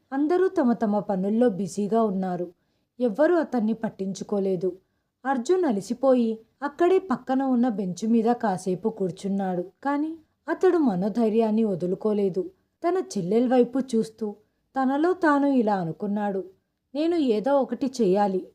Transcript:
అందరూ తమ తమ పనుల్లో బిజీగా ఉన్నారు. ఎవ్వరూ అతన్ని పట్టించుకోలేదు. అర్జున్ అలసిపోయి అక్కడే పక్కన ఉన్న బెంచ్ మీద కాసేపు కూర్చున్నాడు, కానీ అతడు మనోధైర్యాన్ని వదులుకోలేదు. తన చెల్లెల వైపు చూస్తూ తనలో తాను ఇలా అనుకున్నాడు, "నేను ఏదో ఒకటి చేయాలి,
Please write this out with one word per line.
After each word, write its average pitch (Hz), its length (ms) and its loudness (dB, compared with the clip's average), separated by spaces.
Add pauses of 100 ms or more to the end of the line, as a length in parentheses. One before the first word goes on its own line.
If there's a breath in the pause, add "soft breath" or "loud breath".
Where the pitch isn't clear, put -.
(140)
అందరూ 330 340 2
తమ 311 260 2
తమ 208 260 -2
పనుల్లో 208 500 0
బిజీగా 202 540 -2
ఉన్నారు. 185 480 -4 (480)
ఎవ్వరూ 269 360 2
అతన్ని 233 380 0
పట్టించుకోలేదు. 190 1040 -4 (480)
అర్జున్ 277 400 0
అలసిపోయి 233 760 0 (240)
అక్కడే 349 360 2
పక్కన 262 440 -2
ఉన్న 254 260 2
బెంచ్ 196 380 -4
మీద 226 180 4
కాసేపు 190 640 0
కూర్చున్నాడు, 185 760 -4 (180)
కానీ 294 320 -2 (340)
అతడు 349 280 2
మనోధైర్యాన్ని 220 880 2
వదులుకోలేదు. 190 880 -2 (380)
తన 359 100 0
చెల్లెల 226 500 0
వైపు 247 320 2
చూస్తూ 220 560 -4 (460)
తనలో 277 320 2
తాను 294 340 2
ఇలా 226 280 2
అనుకున్నాడు, 196 680 -4 (520)
"నేను 330 200 0
ఏదో 269 460 2
ఒకటి 247 260 -2
చేయాలి, 196 680 0